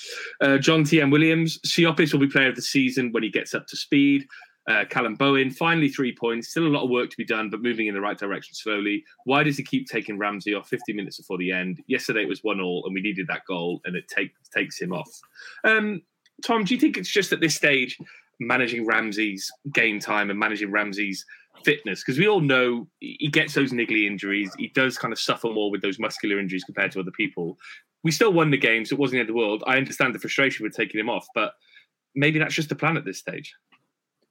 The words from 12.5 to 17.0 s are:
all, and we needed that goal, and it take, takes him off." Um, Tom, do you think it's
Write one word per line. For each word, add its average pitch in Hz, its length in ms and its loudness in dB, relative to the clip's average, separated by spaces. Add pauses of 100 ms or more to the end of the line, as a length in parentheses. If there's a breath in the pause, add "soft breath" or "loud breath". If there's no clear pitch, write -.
all, 90 260 -4
and 92 100 -6
we 95 60 -4
needed 95 260 -4
that 80 180 -8
goal, 87 400 -4
and 90 100 -6
it 82 120 -10
take, - 240 -6 (200)
takes 98 300 -6
him 90 120 -6
off." 78 180 -8 (520 loud breath)
Um, 214 380 2 (420)
Tom, 226 200 2
do 220 100 0
you 247 60 2
think 302 180 4
it's 185 140 -6